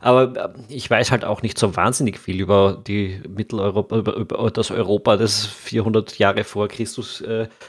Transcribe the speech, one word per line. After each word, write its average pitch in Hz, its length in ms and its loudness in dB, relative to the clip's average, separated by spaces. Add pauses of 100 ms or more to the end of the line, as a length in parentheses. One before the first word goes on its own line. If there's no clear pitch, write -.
Aber, 127 340 6
äh, - 380 -10
ich - 160 -12
weiß 117 220 4
halt 120 140 2
auch - 180 -4
nicht 107 160 -4
so 98 160 2
wahnsinnig 113 420 0
viel 92 240 -6
über 98 460 4
die 98 420 -4
Mitteleuropa, 101 720 -2
über, 104 160 -2
über 107 340 -4
das 110 220 -2
Europa, 104 440 2
das 107 300 0
vierhundert 110 720 -2
Jahre 98 260 2
vor 104 260 -4
Christus, - 520 -10
äh, 110 280 -4 (200)